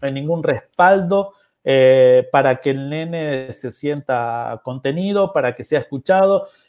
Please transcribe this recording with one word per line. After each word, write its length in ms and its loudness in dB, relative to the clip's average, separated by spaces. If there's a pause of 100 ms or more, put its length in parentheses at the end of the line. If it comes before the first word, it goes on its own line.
no 60 -6
hay 40 -4
ningún 300 -6
respaldo, 920 0 (300)
eh, 680 6
para 280 2
que 120 -2
el 180 -6
nene 640 -8
se 180 -12
sienta 920 -6
contenido, 680 -4
para 240 -2
que 80 -14
sea 160 -2
escuchado. 680 0 (220)